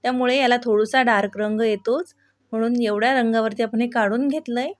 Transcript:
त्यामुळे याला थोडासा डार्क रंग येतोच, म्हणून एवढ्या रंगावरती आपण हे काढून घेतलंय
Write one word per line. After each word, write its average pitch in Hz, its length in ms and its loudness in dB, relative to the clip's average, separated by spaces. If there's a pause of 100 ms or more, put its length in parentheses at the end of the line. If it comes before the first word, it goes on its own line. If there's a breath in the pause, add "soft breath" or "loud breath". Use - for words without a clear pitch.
त्यामुळे 254 340 0
याला 247 260 2
थोडासा 220 380 2
डार्क 208 360 2
रंग 214 240 -2
येतोच, 226 520 -2 (380)
म्हणून 233 300 0
एवढ्या 226 380 0
रंगावरती 226 440 0
आपण 226 180 -2
हे 240 60 0
काढून 240 400 0
घेतलंय 269 520 -4